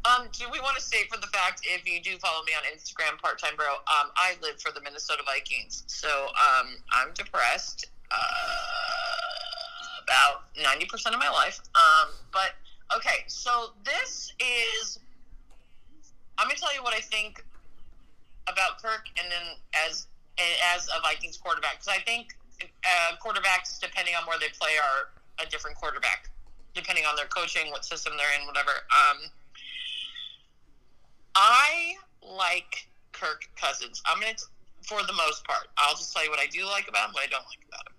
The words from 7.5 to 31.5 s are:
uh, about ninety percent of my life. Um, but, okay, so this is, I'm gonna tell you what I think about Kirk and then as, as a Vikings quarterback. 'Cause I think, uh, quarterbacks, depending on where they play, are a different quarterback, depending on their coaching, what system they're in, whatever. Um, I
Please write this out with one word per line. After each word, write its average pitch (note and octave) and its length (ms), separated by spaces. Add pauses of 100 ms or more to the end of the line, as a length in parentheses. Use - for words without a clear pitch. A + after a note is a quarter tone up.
uh, - 60 (1900)
about C#3 420 (180)
ninety D3 240
percent A3+ 280
of A#3+ 60
my C#3+ 100
life. C3+ 300 (140)
Um, D#3 380 (200)
but, F#3+ 200 (420)
okay, E3+ 340
so A#3+ 440 (120)
this G#4 560
is, A#3 580 (1400)
I'm A3 100
gonna C#4+ 100
tell D4+ 160
you C4+ 80
what A#3+ 120
I A3 60
think G#3+ 440 (1040)
about F#3 340
Kirk A3 240 (100)
and F3 160
then E3+ 240 (320)
as, - 180 (680)
as F3+ 200
a E3 60
Vikings D#3+ 380
quarterback. D#3 400
'Cause - 100
I G3 120
think, A#3 360 (260)
uh, F3 600
quarterbacks, G3 560
depending F3+ 340
on E3 120
where E3 120
they D3+ 100
play, D#3 280
are C#3 320 (360)
a - 40
different D3+ 300
quarterback, C#3+ 500 (460)
depending E3+ 320
on D3+ 100
their C#3+ 100
coaching, E3 440
what C#3+ 160
system D#3+ 320
they're C#3+ 200
in, C#3+ 80
whatever. C#3+ 240 (220)
Um, D3 260 (2250)
I D4 600 (280)